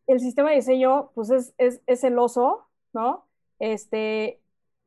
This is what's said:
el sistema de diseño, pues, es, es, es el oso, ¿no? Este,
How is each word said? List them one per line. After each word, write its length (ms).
el 140
sistema 300
de 60
diseño, 580
pues, 160
es, 260
es, 300
es 180
el 140
oso, 480
¿no? 360
Este, 840